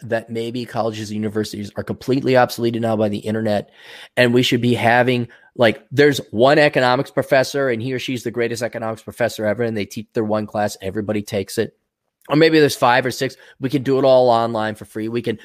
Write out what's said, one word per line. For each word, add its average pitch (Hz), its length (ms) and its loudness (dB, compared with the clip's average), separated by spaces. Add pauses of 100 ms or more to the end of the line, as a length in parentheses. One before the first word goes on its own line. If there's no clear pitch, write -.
that 113 280 -4
maybe 117 340 -6
colleges 110 460 -6
and 107 60 -6
universities 107 600 -4
are 104 60 -6
completely 131 520 -2
obsoleted 117 460 2
now 113 160 0
by 107 120 0
the 104 100 -4
internet, 107 520 -4 (460)
and 123 180 2
we 127 80 4
should 123 180 0
be 123 140 2
having, 120 540 2 (280)
like, 113 340 2
there's 143 280 4 (120)
one 131 280 4
economics 131 520 2
professor, 135 600 0
and 110 120 -4
he 131 100 -6
or 127 60 -4
she's 123 240 -6
the 117 80 -6
greatest 117 320 -4
economics 113 400 -6
professor 110 440 -4
ever, 107 160 -2
and 113 140 -2
they 101 100 -4
teach 107 260 -12
their 113 120 -2
one 107 220 -2
class, 104 340 -4
everybody 104 420 -4
takes 101 360 -6
it. - 180 -6 (520)
Or 143 80 -2
maybe 160 240 6
there's 139 160 4
five 127 280 2
or 127 60 -2
six. 131 260 -6 (220)
We 131 120 -6
can 139 120 -2
do 131 160 0
it 139 60 2
all 127 240 6
online 113 480 0
for - 80 -18
free. 110 240 -8
We 117 140 -4
can, 117 220 -4